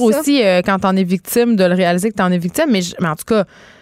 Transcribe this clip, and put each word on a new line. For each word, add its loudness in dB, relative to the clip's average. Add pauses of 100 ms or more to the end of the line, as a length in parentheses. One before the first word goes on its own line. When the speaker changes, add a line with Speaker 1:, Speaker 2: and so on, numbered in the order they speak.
Speaker 1:
c'est 4
ça. -2
Speaker 2:
aussi, 2
euh, 2
quand 0
on 2
est 2
victime 0
de 2
le 2
réaliser 0
que -10
t'en 0
es 0
victime. -2
Mais 2
je, -8
mais -2
en -4
tout -14
cas, 0 (360)